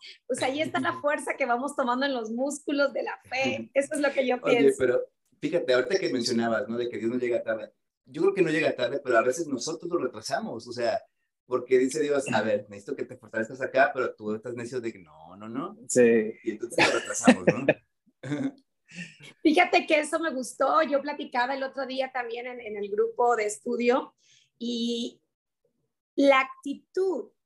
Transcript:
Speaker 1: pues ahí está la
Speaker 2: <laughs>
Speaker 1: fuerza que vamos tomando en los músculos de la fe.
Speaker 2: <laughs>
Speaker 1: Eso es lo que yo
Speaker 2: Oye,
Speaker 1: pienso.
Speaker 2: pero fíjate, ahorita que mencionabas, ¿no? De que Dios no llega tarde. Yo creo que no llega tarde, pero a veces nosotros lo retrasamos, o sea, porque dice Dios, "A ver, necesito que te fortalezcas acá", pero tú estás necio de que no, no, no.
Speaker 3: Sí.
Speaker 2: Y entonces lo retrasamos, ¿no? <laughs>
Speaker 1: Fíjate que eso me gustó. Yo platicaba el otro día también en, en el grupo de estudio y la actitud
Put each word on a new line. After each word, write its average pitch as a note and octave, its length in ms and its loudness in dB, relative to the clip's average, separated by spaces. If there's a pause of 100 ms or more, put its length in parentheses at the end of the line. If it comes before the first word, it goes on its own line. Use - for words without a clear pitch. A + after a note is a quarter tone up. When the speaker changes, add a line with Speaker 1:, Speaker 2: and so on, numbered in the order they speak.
(280)
Speaker 1:
pues - 160 -2
ahí C#4 180 0
está F4 180 -2
la E4 140 0
Speaker 2:
<laughs> - 80 -12
Speaker 1:
fuerza D4 340 -2
que C4+ 120 -2
vamos B3 280 -2
tomando B3+ 300 0
en C#4+ 80 0
los A3+ 160 -4
músculos C#4 640 0
de - 100 -4
la G#3 140 -8 (120)
fe. B3 420 -2
Speaker 2:
<laughs> - 20 -20
Speaker 1:
Eso C#4 220 0
es C#4+ 40 -2
lo C#4 140 2
que B3+ 140 2
yo B3 160 0
Speaker 2:
Oye, - 140 4
Speaker 1:
pienso. - 200 6
Speaker 2:
pero B2 240 2 (380)
fíjate, B2+ 340 2
ahorita B2+ 240 4
que E3 160 -2
mencionabas, A#2 540 0
¿no? A2+ 100 -6
De A#2+ 100 -2
que A#2 120 -8
Dios A2+ 100 -2
no B2+ 80 -2
llega A#2+ 240 0
tarde. A2 320 -6 (320)
Yo C3 160 -6
creo G3 140 4
que F#3 80 4
no D#3+ 80 0
llega D3+ 240 2
tarde, - 280 -2
pero B2+ 140 2
a - 60 6
veces C#3 240 -2
nosotros D#3+ 440 -6
lo F3 60 2
retrasamos, B2+ 680 -6
o B2 40 -12
sea, A#2+ 300 -2 (460)
porque B2 320 2
dice C3 200 0
Dios, C#3+ 320 0
"A G#2+ 120 2
ver, G#2 260 -2
necesito G2+ 260 -12
que - 100 -8
te - 120 -16
fortalezcas A2+ 420 -8
acá", C3 320 4
pero B2 220 -4
tú G#2+ 220 -6
estás A#2 180 -8
necio A#2 260 -8
de A2+ 140 -6
que G#2 60 -20
no, D#2+ 360 -20
no, G#2+ 140 -14
no. E3+ 280 -8 (100)
Speaker 3:
Sí. A#2 460 6 (100)
Speaker 2:
Y A2 80 -4
entonces - 340 0
lo - 60 4
retrasamos, - 560 2
¿no? C3+ 180 2 (560)
<laughs> C3+ 420 -6 (800)
Speaker 1:
Fíjate E4+ 440 4
que D4+ 120 4
eso D4+ 200 -2
me D#4+ 120 -2
gustó. C4+ 520 0
Yo C#4 180 0
platicaba C4+ 540 -4
el C4+ 80 -6
otro C4 220 -6
día C4 260 -4
también A#3+ 360 -8
en, B3 140 -12
en G#3+ 160 -10
el G3+ 120 -6
grupo A3+ 460 2
de G#3+ 100 0
estudio A#3+ 680 -2 (460)
y A#3 640 -4 (920)
la C#4 260 6
actitud C#4+ 880 -4 (160)